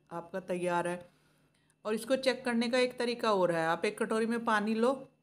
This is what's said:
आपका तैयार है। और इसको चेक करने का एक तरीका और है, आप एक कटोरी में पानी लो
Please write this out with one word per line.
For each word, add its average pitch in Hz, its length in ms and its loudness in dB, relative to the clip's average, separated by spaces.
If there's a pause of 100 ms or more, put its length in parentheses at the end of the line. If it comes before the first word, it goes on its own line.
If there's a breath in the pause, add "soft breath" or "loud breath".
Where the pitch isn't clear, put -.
(120)
आपका 170 300 -8
तैयार 175 460 0
है। 175 220 -6 (760 soft breath)
और 214 100 -2
इसको 226 220 0
चेक 254 280 0
करने 240 240 0
का 254 100 2
एक 247 200 0
तरीका 240 340 0
और 180 180 4
है, 165 140 0
आप 165 200 0
एक 208 140 -2
कटोरी 220 280 0
में 233 180 -2
पानी 220 300 2
लो 233 180 4 (300)